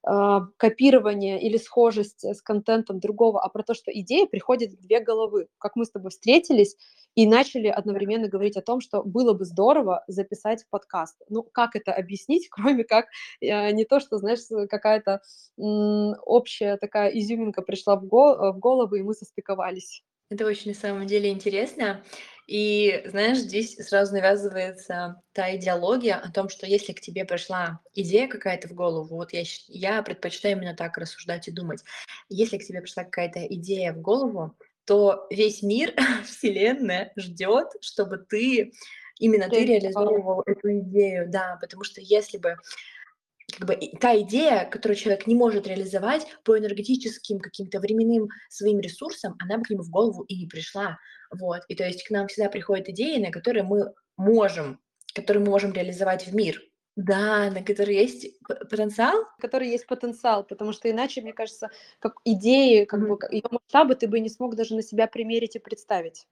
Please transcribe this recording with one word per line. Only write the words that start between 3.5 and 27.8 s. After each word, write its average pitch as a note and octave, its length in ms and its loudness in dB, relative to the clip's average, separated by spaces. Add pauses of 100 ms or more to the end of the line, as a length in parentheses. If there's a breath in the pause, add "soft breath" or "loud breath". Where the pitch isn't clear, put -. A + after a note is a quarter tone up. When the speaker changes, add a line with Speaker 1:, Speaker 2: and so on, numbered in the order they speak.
Speaker 1:
то, A#3 100 -4
что - 180 -8
идея A#3 360 2
приходит A3+ 440 0
в - 100 -20
две A3 200 2
головы. A3 560 -2
Как - 180 -8
мы A#3 80 0
с A3+ 80 -6
тобой F#3+ 200 -10
встретились C4 680 6 (380 soft breath)
и A3 120 8
начали A#3+ 400 4
Speaker 2:
Да. G3+ 80 2
Speaker 1:
одновременно G3+ 540 -2
говорить G3 260 -2
о F#3+ 60 -4
том, B3 180 -2
что G#3 240 -4
было A3 300 2
бы F#3+ 100 -2
здорово F#3+ 640 2
записать G3+ 640 -4
подкаст. F3+ 480 -8 (100)
Ну, A3 160 -4
как A#3 320 -2
это G#3 180 -4
объяснить, G3 580 -2
<laughs> - 0 -
кроме A#3 340 0
как, A3+ 220 2 (340 loud breath)
э, G#3 300 0
не A3 120 2
то, C4+ 160 4
что, B3 200 -4
знаешь, A3 220 0
с, G#3 260 -4
какая-то, G#3 540 0 (380 soft breath)
м, G#3 560 0 (100)
общая G#3+ 520 2
такая G#3 320 0
изюминка G#3+ 520 -4
пришла G3 360 0
в F#3+ 80 -10
го-, B3+ 300 8
э, G3 180 0
в F#3+ 60 -10
голову, A#3 360 2
и G3 80 -2
мы G#3 100 -4
состыковались. F#3+ 880 -10 (260)
Speaker 2:
Это G#3 160 -6
очень, G#3 260 -4
на G3+ 60 -10
самом G3 300 -6
деле, G3+ 240 0
интересно. G3 720 -4 (440 loud breath)
И, G#3 600 0
знаешь, G#3+ 320 0
здесь A3+ 380 -6
сразу G3 360 2
навязывается F#3 1080 -2 (120)
та F#3+ 220 -4
идеология F#3 600 0
о F3 160 -12
том, G3 180 -4
что - 180 -14
если G3+ 260 0
к - 80 -16
тебе F#3+ 240 -8
пришла F3 540 -6 (140)